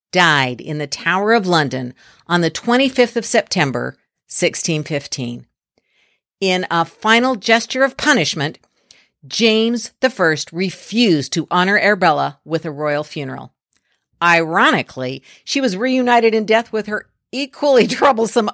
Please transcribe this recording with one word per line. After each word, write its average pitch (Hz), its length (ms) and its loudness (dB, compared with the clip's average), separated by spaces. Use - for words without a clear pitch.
died 143 480 2
in 156 200 -8
the 147 80 -6
Tower 196 460 -2
of 220 120 2
London 135 480 0
on 175 140 2
the 165 80 2
twenty-fifth 247 680 0
of 233 100 -4
September, 135 720 -2
sixteen - 560 -2
fifteen. 127 600 -8
In 185 320 0
a 165 140 0
final 233 500 0
gesture 233 480 0
of 262 140 -2
punishment, 160 600 -2
James 226 720 0
the 254 100 2
First 160 420 -2
refused 185 840 0
to 156 180 -4
honor 180 280 2
Arbella 160 640 0
with 160 220 -4
a 160 60 -8
royal 147 320 -2
funeral. 131 500 -10
Ironically, 165 1000 0
she - 180 -4
was 202 160 0
reunited 240 560 2
in 220 120 0
death 220 280 0
with 208 140 -4
her 208 200 -8
equally 269 560 2
<laughs> - 0 -
troublesome 233 680 0